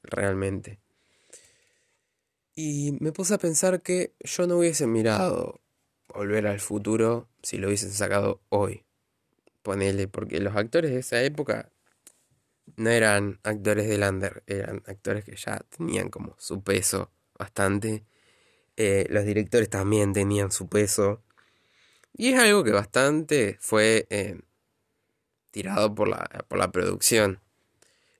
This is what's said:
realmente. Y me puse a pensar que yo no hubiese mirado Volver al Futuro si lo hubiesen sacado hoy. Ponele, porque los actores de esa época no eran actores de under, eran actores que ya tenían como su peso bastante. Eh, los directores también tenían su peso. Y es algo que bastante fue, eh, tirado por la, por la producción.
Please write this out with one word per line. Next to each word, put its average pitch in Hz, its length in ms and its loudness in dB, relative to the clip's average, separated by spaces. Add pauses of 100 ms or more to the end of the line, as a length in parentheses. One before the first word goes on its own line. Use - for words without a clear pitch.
realmente. 98 760 -4 (1800)
Y 147 440 -4
me 156 120 -4
puse 190 220 -2
a 196 60 2
pensar 180 420 2
que 180 380 -2
yo - 260 -2
no 175 120 2
hubiese 160 280 4
mirado 110 760 2 (460)
Volver 104 380 -2
al 101 140 -2
Futuro 110 680 0 (140)
si - 160 -8
lo 98 100 -2
hubiesen 98 240 -2
sacado 101 580 0
hoy. 98 360 0 (800)
Ponele, 98 440 -2
porque 98 320 -6
los 101 160 -2
actores 131 360 0
de 127 80 -2
esa 127 240 -2
época 135 480 -4 (1040)
no 113 140 0
eran 104 540 2
actores 104 440 0
de 101 200 2
under, 95 380 -4
eran 101 400 -8
actores 104 380 -6
que 104 120 -20
ya 104 240 -8 (160)
tenían 101 340 -4
como - 280 -14
su - 260 -10
peso 98 480 -2 (260)
bastante. 104 680 -2 (720)
Eh, 98 320 2
los 101 160 0
directores 107 440 2
también 101 440 2
tenían 101 380 0
su 90 180 -6
peso. 104 540 0 (920)
Y 254 180 2
es 254 60 4
algo 208 240 6
que 110 80 2
bastante 135 880 2
fue, 110 520 4
eh, 98 280 -4 (1120)
tirado 104 460 -2
por 107 120 0
la, - 400 -6
por - 120 -4
la 92 120 0
producción. 98 680 2 (800)